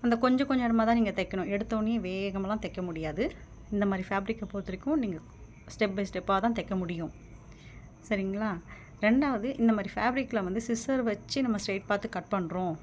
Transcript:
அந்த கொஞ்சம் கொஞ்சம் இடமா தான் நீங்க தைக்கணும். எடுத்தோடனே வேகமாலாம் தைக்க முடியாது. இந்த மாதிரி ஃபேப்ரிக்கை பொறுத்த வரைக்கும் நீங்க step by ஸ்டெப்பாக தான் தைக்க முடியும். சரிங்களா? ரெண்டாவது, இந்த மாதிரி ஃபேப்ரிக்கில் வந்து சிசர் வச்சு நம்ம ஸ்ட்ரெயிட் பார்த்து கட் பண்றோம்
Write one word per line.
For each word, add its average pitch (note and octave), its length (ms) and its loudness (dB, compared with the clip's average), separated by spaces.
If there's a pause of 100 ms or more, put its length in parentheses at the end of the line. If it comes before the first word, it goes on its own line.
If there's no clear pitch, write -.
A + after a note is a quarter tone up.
அந்த A#3 200 4
கொஞ்சம் B3+ 240 4
கொஞ்சம் B3+ 180 2
இடமா A3+ 240 6
தான் A#3 100 6
நீங்க G3+ 180 2
தைக்கணும். F#3 360 -2
எடுத்தோடனே A3 420 0 (100)
வேகமாலாம் G3 580 -2
தைக்க F#3 240 -6
முடியாது. D#3+ 360 -2 (480)
இந்த G3+ 180 2
மாதிரி F#3 180 -2
ஃபேப்ரிக்கை G3+ 440 -2
பொறுத்த F#3+ 180 -6
வரைக்கும் C4+ 340 0
நீங்க E3+ 140 -4 (540)
step G#3 240 0
by G3+ 120 0
ஸ்டெப்பாக F#3+ 360 2
தான் A#3 120 2
தைக்க A3+ 240 -4
முடியும். E3+ 320 -4 (920)
சரிங்களா? G3+ 420 0 (560)
ரெண்டாவது, B3 420 4 (140)
இந்த A3+ 140 8
மாதிரி G3+ 200 -2
ஃபேப்ரிக்கில் A#3+ 520 0
வந்து G3 200 -2
சிசர் B3 400 0
வச்சு G#3 380 -2
நம்ம A3 180 2
ஸ்ட்ரெயிட் G3 260 -2
பார்த்து G3+ 260 0
கட் F3 180 -6
பண்றோம் F3 500 0